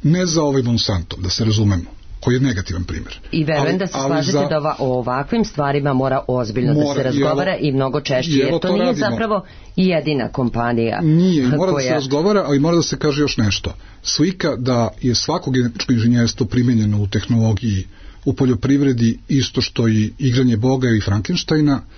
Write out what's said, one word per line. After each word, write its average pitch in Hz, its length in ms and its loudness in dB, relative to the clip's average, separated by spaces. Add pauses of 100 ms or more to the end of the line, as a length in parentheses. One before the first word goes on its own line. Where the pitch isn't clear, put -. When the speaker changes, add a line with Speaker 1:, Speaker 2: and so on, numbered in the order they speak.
Speaker 1:
ne 180 220 2
za 160 180 0
ovaj 139 180 2
Monsanto, 110 560 -2
da 92 120 -4
se 113 160 -2
razumemo, 104 440 2 (300)
koji 127 160 0
je 127 40 0
negativan 95 440 -2
primjer. 80 360 -10 (120)
Speaker 2:
I 165 120 0
verujem 147 240 0
Speaker 1:
Ali, 185 100 0
Speaker 2:
da 190 100 -2
se 165 80 -8
Speaker 1:
ali 135 140 -2
Speaker 2:
slažete 143 220 0
Speaker 1:
za 143 160 0
Speaker 2:
da 156 100 0
ova, 147 220 -2
o 127 200 0
ovakvim 139 460 -2
stvarima 143 480 -2
mora 131 340 0
ozbiljno 127 460 0
da 151 60 2
Speaker 1:
Mora, 143 320 0
Speaker 2:
se 143 60 0
Speaker 1:
i 139 40 0
evo, 135 60 2
Speaker 2:
razgovara 143 300 0
i 151 140 0
mnogo 135 300 0
češće, 135 300 -2
Speaker 1:
i 139 80 2
evo 131 40 2
Speaker 2:
jer 135 80 0
to 165 80 0
Speaker 1:
to 190 140 -2
Speaker 2:
nije 208 120 0
Speaker 1:
radimo. 247 240 0
Speaker 2:
zapravo 214 360 -2 (300)
i 185 120 2
jedina 151 440 0
kompanija 117 680 0
Speaker 1:
Nije, 165 420 4
i 127 40 2
mora 156 240 2
da 147 80 0
se 131 80 -2
Speaker 2:
koja 127 80 0
Speaker 1:
razgovara, 160 500 0
ali 139 140 2
mora 165 160 4
da 170 60 4
se 143 160 -2
kaže 147 240 0
još 143 160 0
nešto. 104 360 0 (300)
Slika 175 520 0
da 120 340 0 (120)
je 123 140 2
svako 151 360 -2
genetičko 127 420 0
inženjerstvo 117 520 2
primenjeno 110 560 2
u 104 60 0
tehnologiji, 110 800 0 (380)
u 135 80 0
poljoprivredi, 127 960 2
isto 131 340 0
što - 260 -2
i 107 300 2
igranje 127 400 2
Boga 127 320 0
i 110 120 2
Frankensteina, 147 800 0 (160)